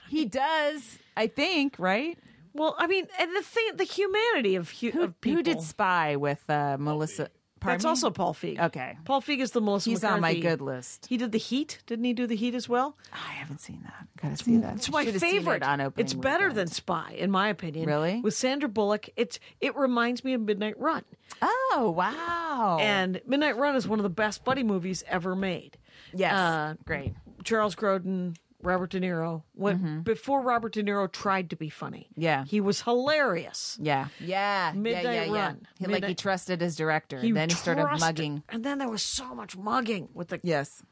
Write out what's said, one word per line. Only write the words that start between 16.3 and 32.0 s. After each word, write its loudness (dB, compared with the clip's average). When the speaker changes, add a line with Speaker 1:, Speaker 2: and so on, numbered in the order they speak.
Speaker 1:
weekend. -2
Speaker 2:
than 0
Spy, -4
in 0
my 4
opinion. -4
Speaker 1:
Really? 2
Speaker 2:
With 0
Sandra 0
Bullock. 0
It's, -2
it 0
reminds 2
me 0
of 0
Midnight -2
Run. -2
Speaker 1:
Oh, 2
wow. 0
Speaker 2:
And 2
Midnight 2
Run 2
is 0
one 0
of 0
the 2
best -2
buddy 0
movies 0
ever -2
made. -4
Speaker 1:
Yes. 2
Speaker 2:
Uh, 2
Speaker 1:
Great. -4
Speaker 2:
Charles 2
Grodin, 0
Robert 0
De -2
Niro. -2
When, 2
Speaker 1:
Mm-hmm. -2
Speaker 2:
before 0
Robert 0
De -2
Niro 0
tried 0
to -8
be -6
funny. -10